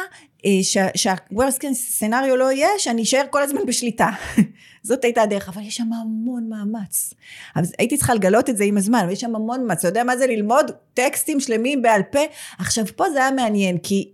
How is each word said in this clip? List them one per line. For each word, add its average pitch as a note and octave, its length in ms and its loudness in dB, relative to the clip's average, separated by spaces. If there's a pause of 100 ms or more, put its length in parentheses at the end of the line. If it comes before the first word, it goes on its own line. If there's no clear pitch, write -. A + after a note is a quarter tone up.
(460)
אה, G3+ 40 4 (120)
שה-, F#3+ 320 2
שה-worst A3 640 0
case - 420 -4
scenario B3+ 380 2
לא C4 140 4
יהיה, C#4+ 160 2 (100)
שאני A#3 240 -2
אשאר C4 280 2
כל C#4+ 120 2
הזמן C#4+ 240 -2
בשליטה. A#3 440 0 (260)
<laughs> B3 40 6 (440)
זאת - 200 -2
הייתה A#3 180 2
הדרך, G3+ 260 0
אבל G3 140 -12
יש G#3 140 -10
שם A3+ 160 -2
המון A3+ 560 -6
מאמץ. G#3+ 680 -6 (400)
אז F3 240 0
הייתי A#3+ 180 0
צריכה - 180 2
לגלות G#3+ 360 4
את A#3 60 -2
זה G3+ 80 0
עם G#3 120 2
הזמן, G#3 320 2
ויש G3 120 -4
שם A#3 160 -4
המון A3+ 300 -4
מאמץ. F#3 120 0
אתה F3+ 100 0
יודע A3 160 2
מה B3+ 120 0
זה B3+ 100 2
ללמוד A3+ 440 2 (240)
טקסטים C#4+ 460 0
שלמים A#3+ 420 0
בעל A3 200 6
פה? - 160 -2 (400)
עכשיו, G#3+ 260 -2 (120)
פה F#4 140 0
זה C#4 80 0
היה C4+ 120 2
מעניין, G#3 480 2
כי, G3 360 -2